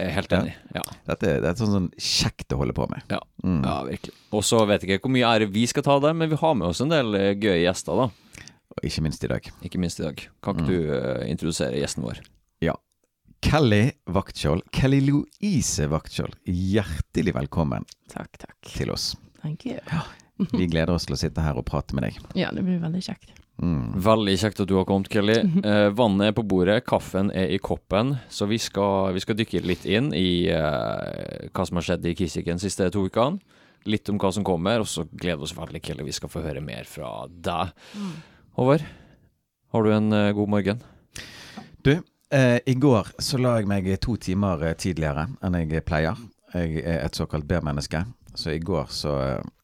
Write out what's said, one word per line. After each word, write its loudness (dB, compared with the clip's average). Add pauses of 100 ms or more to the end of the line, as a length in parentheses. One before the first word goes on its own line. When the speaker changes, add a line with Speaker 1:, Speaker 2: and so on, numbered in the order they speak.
Speaker 1:
jeg -2
helt -2
Speaker 2:
Ja. 4
Speaker 1:
enig -2
i. -10
Ja. -6 (260)
Speaker 2:
Dette 0
er, 0
det 2
er -4
sånn, 2
sånn 0
kjekt -2
å 0
holde -2
på 0
med. -10
Speaker 1:
Ja. -4 (240)
Speaker 2:
Mm. 2
Speaker 1:
Ja, -2 (160)
virkelig. -10 (160)
Og 2
så 6
vet 2
jeg 4
ikke -2
hvor 2
mye 4
ære 2
vi 2
skal 0
ta 4
der, 2
men 0
vi 0
har 2
med 0
oss -2
en 0
del, 2
eh, 2
gøye 2
gjester 0
da. 2 (720)
Speaker 2:
Og -2
ikke -2
minst -2
i -2
dag. -8 (160)
Speaker 1:
Ikke -4
minst -4
i -2
dag. -10 (160)
Kan -2
ikke 0
Speaker 2:
Mm. -
Speaker 1:
du, 0
eh, -2
introdusere -2
gjesten -6
vår? -10 (380)
Speaker 2:
Ja. 2 (680)
Kelly 4 (180)
Vaktskjold. 0
Kelly 4
Louise 0
Vaktskjold. -4 (160)
Hjertelig 0
velkommen -2 (240)
Speaker 3:
Takk, -12 (100)
takk. -18
Speaker 2:
til -6
oss. -4 (320)
Speaker 3:
Thank -8
you. -8 (160)
Speaker 2:
Ja. -2 (340)
Vi 0
gleder 2
oss 0
til -4
å -2
sitte -2
her 0
og -4
prate -4
med -2
deg. -4 (180)
Speaker 3:
Ja, 0
det -4
blir 0
veldig -4
kjekt. -12 (320)
Speaker 2:
Mm. 0
Speaker 1:
Veldig 4
kjekt 0
at 0
du 4
har 4
kommet, 2
Kelly. 4
Speaker 3:
Mhm. 4
Speaker 1:
Eh, 6
vannet 4
er 4
på 0
bordet, 4
kaffen 0
er 0
i 0
koppen, -2 (140)
så -4
vi 0
skal, 0
vi -2
skal -4
dykke -2
litt -2
inn 2
i, 2
eh, -4
hva -2
som -4
har -2
skjedd 0
i 0
Kristikken -2
siste 0
to 0
ukene. 0 (460)
Litt -2
om 0
hva 2
som -2
kommer, 0
og -4
så -6
gleder -4
vi -8
oss -10
veldig, -10
Kelly. -8
Vi -8
skal -8
få -8
høre -6
mer -10
fra -10
deg. -4 (220)
Speaker 3:
Mm. -10 (440)
Speaker 1:
Håvard, 4 (920)
har 4
du 6
en, 4
eh, 4
god 0
morgen? 0 (1000)
Speaker 2:
Du, 6 (400)
eh, 6
i 4
går 4 (100)
så -2
la 4
jeg 0
meg 0 (120)
to -2
timer, 0
eh, 2
tidligere -2 (140)
enn 0 (160)
jeg -2
pleier. 0 (380)
Jeg -2
er -2
et -4
såkalt -4
B-menneske, -2 (300)
så -6
i -2
går -2
så, -4 (240)
eh, -8 (200)